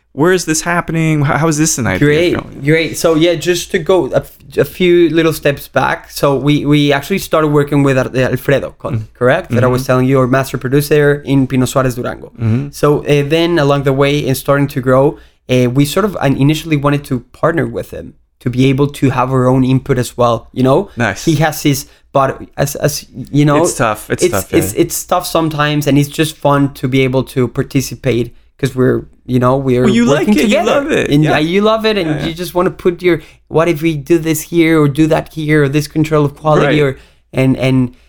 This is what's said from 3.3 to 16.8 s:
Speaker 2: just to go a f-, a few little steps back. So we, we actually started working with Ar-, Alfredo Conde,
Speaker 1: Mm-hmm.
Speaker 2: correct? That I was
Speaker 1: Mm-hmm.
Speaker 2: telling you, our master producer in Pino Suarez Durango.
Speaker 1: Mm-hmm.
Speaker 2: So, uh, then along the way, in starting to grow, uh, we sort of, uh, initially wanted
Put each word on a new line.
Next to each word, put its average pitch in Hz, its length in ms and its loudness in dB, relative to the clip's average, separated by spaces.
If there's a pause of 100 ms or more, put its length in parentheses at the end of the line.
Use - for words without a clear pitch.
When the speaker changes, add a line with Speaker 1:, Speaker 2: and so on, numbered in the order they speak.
Speaker 2:
just 170 380 -4
to 202 80 -2
go 170 320 2
a 98 60 0
f-, - 200 -6 (200)
a 117 80 2
few 175 440 2
little 160 240 0
steps - 340 -4
back. - 440 -2
So 143 240 0
we, 139 300 2
we 143 280 2
actually 143 240 -2
started 160 300 0
working 143 340 2
with 139 160 2
Ar-, 123 180 -4
Alfredo 123 640 -2
Conde, - 200 -6
Speaker 1:
Mm-hmm. 110 200 -10
Speaker 2:
correct? 143 320 0
That 120 140 0
I 127 40 2
was 127 140 0
Speaker 1:
Mm-hmm. 135 60 -10
Speaker 2:
telling 127 220 2
you, 135 100 4
our 127 80 2
master 123 320 -2
producer 143 680 0
in 135 220 2
Pino 131 180 0
Suarez 131 300 0
Durango. 120 320 -10 (100)
Speaker 1:
Mm-hmm. 117 340 -2
Speaker 2:
So, 147 340 0
uh, 143 220 2
then 170 300 2
along 143 260 2
the 139 100 0
way, 139 260 0
in 131 160 0
starting 139 320 0
to 139 140 -6
grow, 131 360 2 (320)
uh, 127 240 2
we 143 120 4
sort 190 200 -2
of, 202 120 -4
uh, - 80 -4
initially 151 520 0
wanted 143 280 0